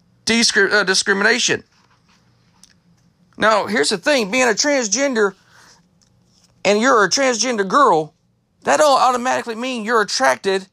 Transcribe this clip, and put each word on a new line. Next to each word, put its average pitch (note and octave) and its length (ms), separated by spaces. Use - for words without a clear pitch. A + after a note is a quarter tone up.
discri-, G#3+ 480
uh, G3+ 120
discrimination. G3 800
Now, G#3 300
here's G3+ 240
the G3+ 80
thing. B3 320
Being B3+ 180
a A3 40
transgender A3+ 840
and G#3 160
you're A#3+ 240
a F3+ 40
transgender B3 580
girl, F#3 480
that C#4 140
don't D4 220
automatically B3 540
mean A#3+ 300
you're A3 180
attracted G3 720